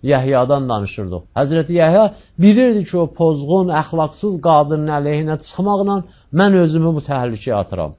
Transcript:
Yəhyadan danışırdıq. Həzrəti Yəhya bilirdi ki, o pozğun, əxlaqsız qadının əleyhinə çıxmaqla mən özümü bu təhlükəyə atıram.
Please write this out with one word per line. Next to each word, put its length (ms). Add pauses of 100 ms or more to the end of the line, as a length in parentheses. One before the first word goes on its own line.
Yəhyadan 640
danışırdıq. 540 (100)
Həzrəti 420
Yəhya 300 (300)
bilirdi 500
ki, 120
o 100
pozğun, 600
əxlaqsız 720
qadının 560
əleyhinə 420
çıxmaqla 580 (340)
mən 260
özümü 380
bu 100
təhlükəyə 520
atıram. 440